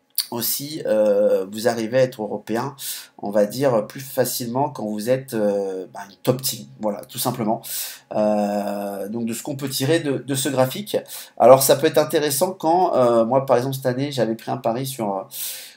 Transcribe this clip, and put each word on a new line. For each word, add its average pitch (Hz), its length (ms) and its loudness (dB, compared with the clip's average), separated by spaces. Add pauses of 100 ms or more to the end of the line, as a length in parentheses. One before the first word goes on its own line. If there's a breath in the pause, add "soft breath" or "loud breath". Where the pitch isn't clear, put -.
(300)
aussi, 139 560 -4
euh, 104 680 4
vous 110 160 -2
arrivez 117 300 0
à - 20 6
être 131 220 0
européen, 113 520 -4 (440 loud breath)
on 101 120 -8
va 104 140 4
dire, 117 420 2
plus - 140 -12
facilement 131 680 -2
quand 110 160 -8
vous 107 240 -2
êtes, 135 240 -2
euh, 101 580 0
bah, - 160 -14
une - 140 -20
top - 180 2
team, - 240 -6 (160)
voilà, 104 240 -4
tout - 140 -12
simplement. 117 420 -2 (540 loud breath)
Euh, 101 960 -2
donc 117 160 -4
de 113 80 -4
ce - 80 -8
qu'on 143 140 -6
peut 135 120 -6
tirer 135 320 0
de, 143 160 -2
de 139 180 -6
ce 139 140 -2
graphique. 131 480 0 (400 loud breath)
Alors 135 260 10
ça 147 140 6
peut 139 100 2
être 151 120 0
intéressant 151 540 2
quand, 170 420 2
euh, 117 320 4
moi 131 180 2
par 127 140 4
exemple 135 160 -2
cette 135 100 -6
année, 131 260 -2
j'avais 113 240 0
pris - 160 -8
un 127 60 -4
pari 123 300 -2
sur, 110 280 -4
euh, 95 80 -4 (540 loud breath)